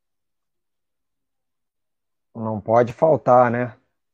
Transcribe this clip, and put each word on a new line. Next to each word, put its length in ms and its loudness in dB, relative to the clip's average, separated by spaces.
Não 260 -8
pode 320 0
faltar, 580 0
né? 260 -8